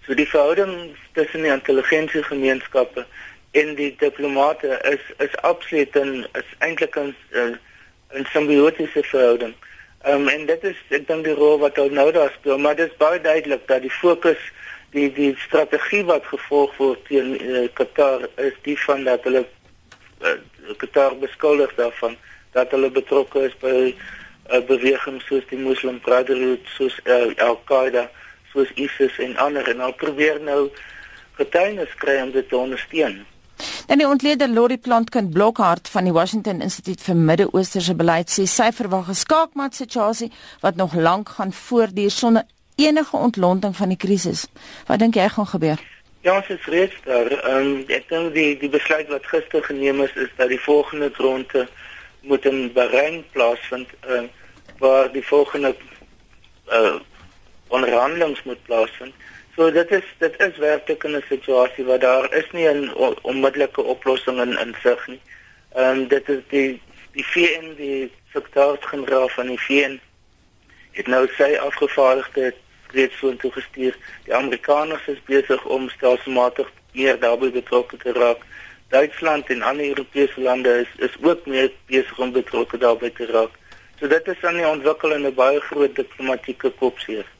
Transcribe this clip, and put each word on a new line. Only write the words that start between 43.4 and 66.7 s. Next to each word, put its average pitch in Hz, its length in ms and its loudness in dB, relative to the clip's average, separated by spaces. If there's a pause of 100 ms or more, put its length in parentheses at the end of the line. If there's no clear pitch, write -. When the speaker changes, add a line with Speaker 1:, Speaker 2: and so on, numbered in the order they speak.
Speaker 2:
van 190 140 -2
die 180 80 0
krisis. 185 500 -2 (400)
Wat - 120 0
dink 226 160 4
jy 196 140 4
gaan 208 180 -2
gebeur? 160 320 0 (420)
Speaker 1:
Ja, 180 140 4
ons 196 120 -2
is 185 180 -10
reeds 180 380 0
daar. 120 280 0
Ehm, 135 560 0
ek - 220 -2
dink 165 240 -2
die, 147 240 2
die 139 120 -4
besluit 151 380 0
wat 143 180 -6
gister 160 380 -2
geneem 139 380 -2
is, 135 140 -2
is 127 200 -6
dat 127 120 2
die 127 120 -2
volgende 147 580 0
ronde 131 500 -2 (540)
moet 139 240 0
in 131 280 0
Bahrein 131 580 0
plaasvind, 123 560 -2 (200)
ehm, 123 180 -4 (520)
waar 131 340 4
die 135 140 -6
volgende, 143 500 2 (920)
eh, 107 280 2 (760)
onderhandelings 131 720 0
moet 123 200 -12
plaasvind. 117 500 -4 (420)
So 165 160 4
dit 170 200 2
is, 190 120 0 (140)
dit 160 240 -2
is 190 160 0
werklik 151 460 -2
in 151 120 -6
'n 139 120 -4
situasie 127 580 0
waar 127 140 2
daar 131 340 2
is 156 180 0
nie 170 160 0
'n 143 280 0
o-, 123 260 2
onmiddellike 135 600 0
oplossing 127 600 -2
in, 123 180 -2
in 113 220 -6
sig 123 260 2
nie. 127 140 -16 (540)
Ehm, 131 320 2
dit 135 220 0
is 135 200 0
die, 135 320 0 (300)